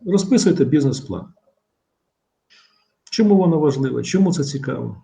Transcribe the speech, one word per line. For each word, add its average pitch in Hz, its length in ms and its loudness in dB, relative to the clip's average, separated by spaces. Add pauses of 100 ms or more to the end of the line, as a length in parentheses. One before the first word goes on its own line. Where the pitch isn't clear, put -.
Розписуйте 190 600 2
бізнес-план. 131 600 -2 (1900)
Чому 208 260 4
воно 170 220 2
важливе? 135 440 -2
Чому 185 300 2
це 143 100 -2
цікаво? 127 600 -8